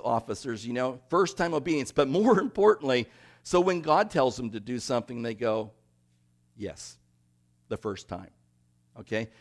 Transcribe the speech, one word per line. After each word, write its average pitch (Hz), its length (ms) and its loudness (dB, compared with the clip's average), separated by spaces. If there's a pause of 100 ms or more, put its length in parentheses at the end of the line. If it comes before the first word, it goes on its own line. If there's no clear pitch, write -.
officers, 117 640 -4
you 120 60 -6
know, 127 260 -4 (100)
first 175 260 2
time 170 200 -2
obedience. 151 360 -2
But 143 160 4
more 202 320 4
<laughs> 285 80 0
importantly, 151 600 2 (340)
so - 180 2
when 180 220 2
God 160 300 2
tells 131 260 2
them 117 140 -6
to 110 80 -10
do 120 180 -8
something, 120 460 -4
they 117 100 -6
go, 110 380 -4 (840)
"Yes," - 440 -14 (680)
the 107 80 -6
first 101 300 -10
time, 92 220 -12 (720)
okay? 110 300 -6 (120)